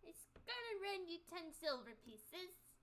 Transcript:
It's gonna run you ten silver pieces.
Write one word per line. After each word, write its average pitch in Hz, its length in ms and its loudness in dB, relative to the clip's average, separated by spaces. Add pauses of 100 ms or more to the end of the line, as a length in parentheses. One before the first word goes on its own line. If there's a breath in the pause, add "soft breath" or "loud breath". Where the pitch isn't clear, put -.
It's - 240 -10 (200)
gonna 466 360 2
run 392 240 4
you 339 120 0 (100)
ten 330 240 -2
silver 254 420 4 (100)
pieces. 320 680 -8 (120)